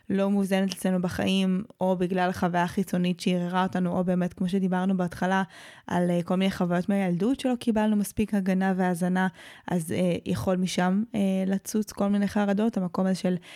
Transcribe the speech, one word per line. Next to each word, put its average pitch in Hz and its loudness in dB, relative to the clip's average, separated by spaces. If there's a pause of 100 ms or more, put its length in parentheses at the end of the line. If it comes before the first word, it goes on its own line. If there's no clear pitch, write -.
(100)
לא 196 2
מאוזנת 190 0
אצלנו 185 0
בחיים, 190 0 (160)
או 185 2
בגלל 180 0
חוויה 175 0
חיצונית 180 0
שערערה 180 0
אותנו, 180 0
או 180 0
באמת, 180 0
כמו 185 -2
שדיברנו 185 2
בהתחלה, 185 0 (440)
על, 180 0
אה, 175 2
כל 180 0
מיני 190 2
חוויות 175 0
מהילדות 196 0
שלא 254 0
קיבלנו 214 0
מספיק 202 -2
הגנה 190 2
והזנה, 185 0 (400)
אז, 165 -2
אה, 175 0 (100)
יכול 185 0
משם, 185 0 (120)
אה, 214 0 (260)
לצוץ 196 -2
כל 202 -2
מיני 202 2
חרדות, 208 0
המקום 185 0
הזה 190 2
של 180 0 (200)